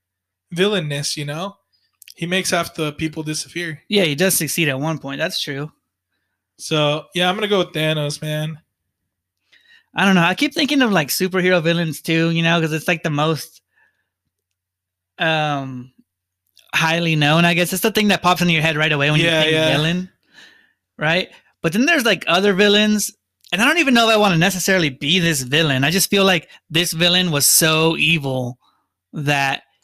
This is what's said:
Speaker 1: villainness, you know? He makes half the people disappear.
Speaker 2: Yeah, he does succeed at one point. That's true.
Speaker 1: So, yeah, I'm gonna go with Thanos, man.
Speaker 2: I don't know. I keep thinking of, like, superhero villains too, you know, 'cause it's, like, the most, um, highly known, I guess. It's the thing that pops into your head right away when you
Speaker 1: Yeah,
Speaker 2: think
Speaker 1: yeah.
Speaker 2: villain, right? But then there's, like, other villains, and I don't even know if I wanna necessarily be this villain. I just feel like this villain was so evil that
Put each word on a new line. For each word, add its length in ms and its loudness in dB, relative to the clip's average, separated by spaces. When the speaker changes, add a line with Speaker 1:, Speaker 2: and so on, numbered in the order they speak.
Speaker 1:
villainness, 600 -2
you 80 -8
know? 320 -10
He 120 -8
makes 240 -2
half 240 -2
the 180 -4
people 300 -6
disappear. 640 -10
Speaker 2:
Yeah, 160 2
he 100 0
does 200 0
succeed 340 -2
at 100 -2
one 200 -4
point. 200 -12
That's 240 -4
true. 300 -8
Speaker 1:
So, 560 -2
yeah, 140 0
I'm 60 0
gonna 140 -4
go 100 2
with 140 -2
Thanos, 480 -4
man. 400 -6
Speaker 2:
I 100 0
don't 100 4
know. 80 4
I 120 2
keep 200 -2
thinking 280 0
of, 100 2
like, 160 0
superhero 540 0
villains 380 -2
too, 300 0
you 120 0
know, 180 2
'cause 120 -2
it's, 160 -6
like, 140 -2
the 80 -2
most, 500 -2
um, 760 -4
highly 420 0
known, 280 4
I 100 4
guess. 180 0
It's 100 -4
the 80 2
thing 180 2
that 140 2
pops 180 2
into 140 2
your 80 0
head 140 0
right 160 0
away 180 2
when 100 2
you 60 2
Speaker 1:
Yeah, 160 2
Speaker 2:
think 100 2
Speaker 1:
yeah. 200 2
Speaker 2:
villain, 380 -2
right? 320 -2
But 100 0
then 140 0
there's, 180 2
like, 220 0
other 280 2
villains, 560 2
and 80 -2
I 60 2
don't 120 2
even 160 2
know 140 4
if 60 4
I 40 4
wanna 200 4
necessarily 520 2
be 280 -2
this 240 0
villain. 420 0
I 60 2
just 200 0
feel 140 4
like 240 0
this 220 0
villain 380 2
was 180 0
so 480 2
evil 640 -2
that 520 -2